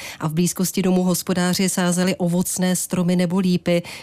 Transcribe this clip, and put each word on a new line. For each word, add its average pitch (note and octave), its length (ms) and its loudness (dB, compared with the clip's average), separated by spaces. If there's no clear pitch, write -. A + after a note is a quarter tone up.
a E3 80 -4
v D#3 60 -4
blízkosti F3+ 480 0
domu F#3 200 2
hospodáři F3+ 680 0
sázeli F3+ 480 0
ovocné F3+ 600 0
stromy F3+ 400 0
nebo F3 220 2
lípy, F3 440 2